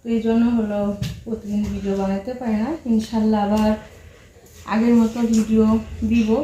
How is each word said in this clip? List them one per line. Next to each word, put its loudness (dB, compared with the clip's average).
তো -14
এই 0
জন্য 2
হলো -2
প্রতিদিন -4
ভিডিও -4
বানাতে -4
পারি -2
না। -4
ইনশাল্লাহ 0
আবার 2
আগের 4
মতো 0
ভিডিও 4
দিব 2